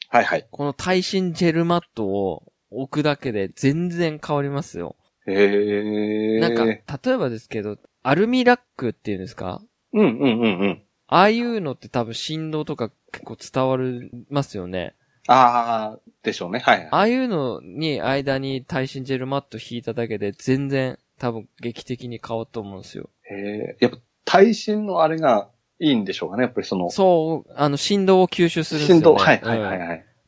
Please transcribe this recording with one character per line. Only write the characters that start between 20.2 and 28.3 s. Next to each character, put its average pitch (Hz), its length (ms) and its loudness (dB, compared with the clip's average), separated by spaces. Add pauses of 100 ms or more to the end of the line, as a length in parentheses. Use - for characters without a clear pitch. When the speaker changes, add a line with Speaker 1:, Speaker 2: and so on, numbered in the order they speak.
Speaker 2:
全 135 360 -2
然 131 300 -4 (200)
多 123 140 -4
分 110 160 -12 (120)
劇 117 240 -10
的 123 240 -10
に 117 160 -12
変 117 120 -6
わ 113 80 -6
る - 80 -14
と 117 80 -8
思 101 160 -12
う - 20 -14
ん 95 40 -16
で - 60 -20
す - 80 -18
よ。 - 120 -12 (200)
Speaker 1:
へ 101 520 -8
ー。 - 20 4
や 123 60 6
っ - 20 -4
ぱ - 80 -12 (260)
耐 208 300 6
震 214 320 -4
の 180 160 0
あ 156 60 4
れ 160 100 -2
が 127 300 2 (320)
い 156 120 2
い 123 40 4
ん 107 80 0
で 95 80 -4
し - 100 -10
ょ 82 60 -4
う - 20 -10
か 95 60 -10
ね。 127 80 2
や 120 40 0
っ - 40 -14
ぱ - 80 -4
り 95 60 -8
そ 101 100 -4
の。 87 140 -2
Speaker 2:
そ 165 580 2
う、 - 80 -20
あ 147 120 2
の、 143 80 0
振 196 300 0
動 185 160 6
を 175 60 4
吸 170 200 2